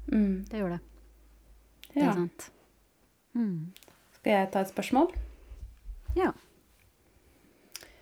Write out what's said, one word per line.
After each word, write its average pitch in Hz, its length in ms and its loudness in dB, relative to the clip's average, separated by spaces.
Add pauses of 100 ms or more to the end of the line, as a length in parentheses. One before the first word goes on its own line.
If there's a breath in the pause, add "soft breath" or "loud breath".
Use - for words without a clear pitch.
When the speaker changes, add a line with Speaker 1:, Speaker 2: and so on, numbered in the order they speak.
(120)
Speaker 1:
Mm. 196 360 2
Speaker 2:
Det 220 120 -6
gjør 190 100 0
det. 175 100 -4 (1120)
Det 285 80 2
er 285 40 6
Speaker 1:
Ja. 226 60 4
Speaker 2:
sant. 175 380 -4 (840)
Mm. 185 380 -2 (400)
Speaker 1:
Skal - 200 0
jeg 190 200 4
ta 190 80 2
et 190 80 -2
spørsmål? 254 460 0 (1000 soft breath)
Speaker 2:
Ja. 359 180 2 (1700 soft breath)